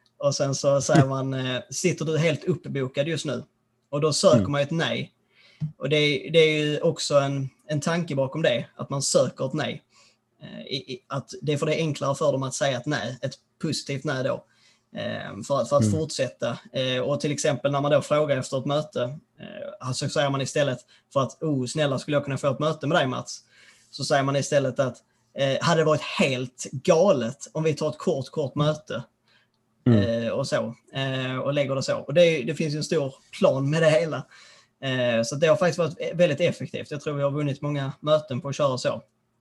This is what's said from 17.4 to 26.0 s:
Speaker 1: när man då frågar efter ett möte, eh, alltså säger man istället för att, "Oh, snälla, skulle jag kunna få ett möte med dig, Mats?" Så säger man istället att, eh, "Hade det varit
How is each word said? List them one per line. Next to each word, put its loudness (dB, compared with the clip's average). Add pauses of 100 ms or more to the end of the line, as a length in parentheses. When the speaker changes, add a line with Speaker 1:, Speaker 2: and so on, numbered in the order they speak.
Speaker 1:
när 0
man 2
då 6
frågar 2
efter -6
ett -8
möte, -2 (380)
eh, -18 (400)
alltså -4
säger 2
man -2
istället 0 (360)
för 2
att, -2
"Oh, 0
snälla, 0
skulle -2
jag 2
kunna -4
få -2
ett -4
möte -2
med 2
dig, 2
Mats?" -8 (480)
Så -10
säger 4
man 0
istället 2
att, 0 (400)
eh, 0
"Hade 4
det 2
varit 2